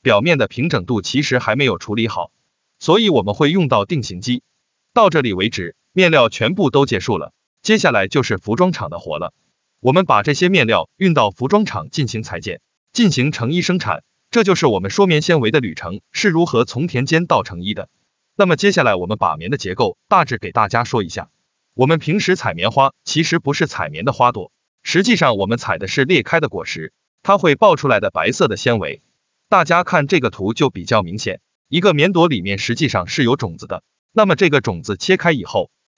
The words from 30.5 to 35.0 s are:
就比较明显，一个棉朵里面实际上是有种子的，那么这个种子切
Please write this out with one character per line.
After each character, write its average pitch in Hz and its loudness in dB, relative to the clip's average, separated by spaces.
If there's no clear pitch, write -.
就 139 0
比 87 -8
较 110 2
明 90 -8
显， - -8
一 170 0
个 185 4
棉 165 2
朵 175 4
里 123 -2
面 98 -4
实 117 -4
际 135 0
上 92 -2
是 - -2
有 117 2
种 85 -8
子 - -18
的， 90 -10
那 214 4
么 185 2
这 180 2
个 147 2
种 87 -6
子 98 -6
切 - 2